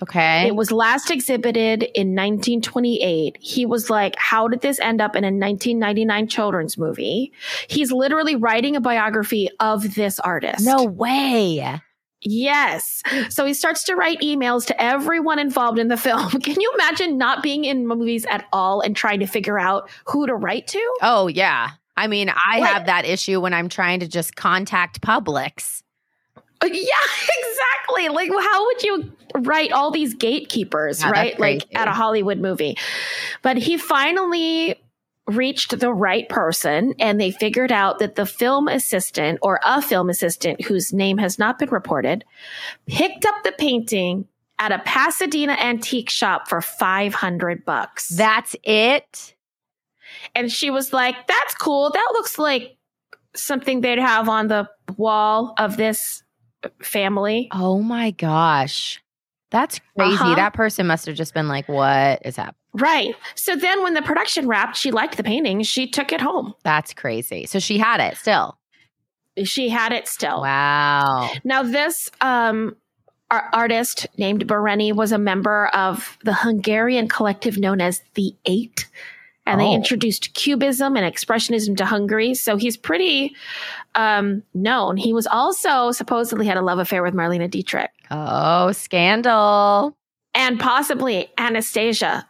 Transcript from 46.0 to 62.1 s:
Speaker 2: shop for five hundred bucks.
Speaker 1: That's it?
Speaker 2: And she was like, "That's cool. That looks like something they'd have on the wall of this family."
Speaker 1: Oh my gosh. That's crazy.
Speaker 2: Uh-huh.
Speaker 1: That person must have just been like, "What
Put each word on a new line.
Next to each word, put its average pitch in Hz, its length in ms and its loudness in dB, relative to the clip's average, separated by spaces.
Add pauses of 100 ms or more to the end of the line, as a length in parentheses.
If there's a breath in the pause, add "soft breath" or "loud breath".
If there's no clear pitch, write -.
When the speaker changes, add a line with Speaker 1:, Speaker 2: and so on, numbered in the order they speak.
Speaker 2:
shop - 400 -2
for 170 100 -2
five 196 540 -2
hundred 175 520 -4
bucks. - 440 -6
Speaker 1:
That's 220 540 2
it? 226 720 0 (1000 loud breath)
Speaker 2:
And 240 160 -2
she 285 180 -2
was 269 220 -2
like, 254 360 -2
"That's 466 280 0
cool. 285 360 0
That 403 220 2
looks 440 240 -4
like 285 380 -2 (600)
something 262 460 -2
they'd 240 180 2
have 226 280 4
on 220 200 2
the 208 200 0 (300)
wall 214 600 2
of 214 200 0
this 220 460 -2 (580)
family." 208 720 -2
Speaker 1:
Oh 185 300 0
my 233 300 -2
gosh. 156 920 0 (500)
That's 254 280 0 (180)
crazy. 190 180 4
Speaker 2:
Uh-huh. 175 200 4
Speaker 1:
That 202 180 4
person 214 340 0
must 160 180 0
have 156 100 -8
just 156 180 -6
been 156 140 -2
like, 139 220 -4
"What 139 560 4